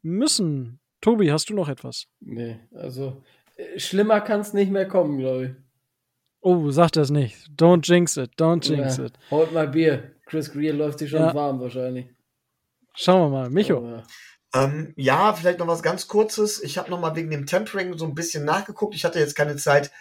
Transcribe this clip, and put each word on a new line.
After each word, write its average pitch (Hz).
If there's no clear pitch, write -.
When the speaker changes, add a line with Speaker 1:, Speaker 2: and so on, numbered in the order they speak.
Speaker 1:
müssen? 160
Tobi, 214
hast 151
du 214
noch 180
etwas? -
Speaker 2:
Nee, 117
also, 131
äh, -
schlimmer 208
kann's 208
nicht 202
mehr 190
kommen, 156
glaub 131
ich. 131
Speaker 1:
Oh, 170
sag 156
das 147
nicht. 143
Don't 170
jinx 175
it, 127
don't 165
jinx 135
Speaker 2:
Ja, 135
Speaker 1:
it. -
Speaker 2:
holt 160
mal 156
Bier. 151
Chris 156
Greer 151
läuft 147
sich 147
schon 156
Speaker 1:
Ja. 160
Speaker 2:
warm 143
wahrscheinlich. 127
Speaker 1:
Schauen 180
wir 135
mal. 123
Micho. 170
Speaker 2:
Aber 117
Speaker 3:
Ähm, 143
ja, 151
vielleicht 175
noch 170
was 165
ganz 180
Kurzes. 208
Ich 147
hab 185
noch 180
mal 160
wegen 165
dem 143
Tempering 185
so 160
ein 151
bisschen 160
nachgeguckt. 202
Ich 151
hatte 170
jetzt 147
keine 147
Zeit, 143